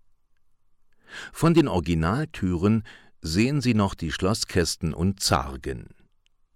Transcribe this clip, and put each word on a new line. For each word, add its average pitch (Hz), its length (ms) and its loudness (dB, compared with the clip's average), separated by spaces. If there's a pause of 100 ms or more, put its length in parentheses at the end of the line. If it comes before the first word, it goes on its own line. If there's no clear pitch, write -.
(1300)
Von 165 220 2
den 156 120 6
Originaltüren 92 1160 0 (360)
sehen 113 400 0
Sie 123 140 2
noch 101 220 0
die 78 160 -6
Schlosskästen 90 840 -2
und 95 240 0
Zargen. 65 720 -4 (680)